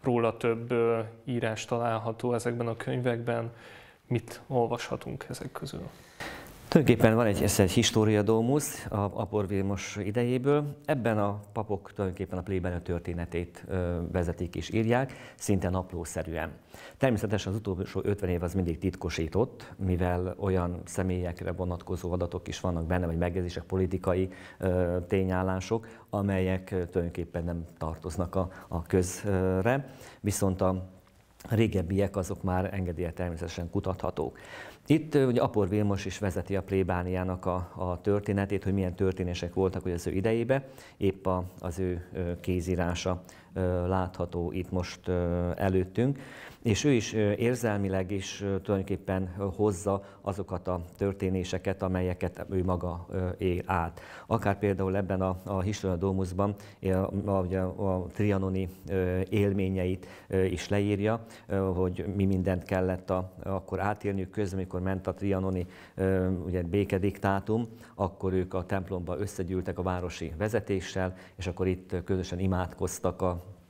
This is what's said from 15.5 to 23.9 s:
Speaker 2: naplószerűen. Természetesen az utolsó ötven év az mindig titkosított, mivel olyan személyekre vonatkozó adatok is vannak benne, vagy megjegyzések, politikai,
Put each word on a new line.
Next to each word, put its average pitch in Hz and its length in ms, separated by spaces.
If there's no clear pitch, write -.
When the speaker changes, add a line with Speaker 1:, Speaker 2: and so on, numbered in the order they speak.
Speaker 2:
naplószerűen. 82 800
Természetesen 104 560
az 107 60
utolsó 95 440
ötven 98 260
év 87 140
az 85 100
mindig 85 240
titkosított, 87 1000
mivel 90 600
olyan 87 460
személyekre 90 680
vonatkozó 87 600
adatok 90 360
is 92 120
vannak 85 260
benne, 90 200
vagy 82 120
megjegyzések, 87 460
politikai, 92 680